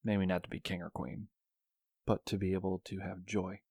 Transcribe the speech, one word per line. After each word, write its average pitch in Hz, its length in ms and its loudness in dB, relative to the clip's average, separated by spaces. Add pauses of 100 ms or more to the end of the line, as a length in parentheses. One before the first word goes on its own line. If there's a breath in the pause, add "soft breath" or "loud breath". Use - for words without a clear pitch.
Maybe 104 220 4
not 90 200 2
to - 40 -16
be - 120 -4
king 87 200 -4
or 85 80 -6
queen, - 400 -6 (800)
but - 200 2
to 101 120 0
be 95 160 2
able 95 320 0
to 95 140 -6
have 92 260 -8
joy 95 340 -2 (100)